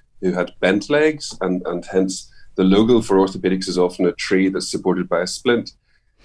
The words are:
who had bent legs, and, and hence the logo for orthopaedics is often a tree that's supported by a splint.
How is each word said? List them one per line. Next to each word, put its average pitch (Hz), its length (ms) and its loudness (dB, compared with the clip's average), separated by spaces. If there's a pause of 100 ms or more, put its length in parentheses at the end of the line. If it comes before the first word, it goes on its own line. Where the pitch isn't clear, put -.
(200)
who 92 140 -2
had 90 260 -4
bent 104 300 0
legs, 151 500 0
and, 92 260 -4
and 87 200 -6
hence 95 440 -2 (260)
the 95 100 2
logo 110 340 6
for 104 160 0
orthopaedics 95 540 0
is 90 80 -2
often 90 280 0
a 87 60 2
tree 95 380 0
that's 92 200 -6
supported 90 380 -2
by 87 140 0
a 90 40 -2
splint. - 460 -2 (540)